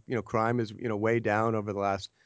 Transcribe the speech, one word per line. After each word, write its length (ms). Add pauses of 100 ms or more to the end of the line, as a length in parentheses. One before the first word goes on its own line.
you 80
know, 80
crime 360
is, 120
you 180
know, 80
way 240
down 340
over 160
the 80
last, 320 (160)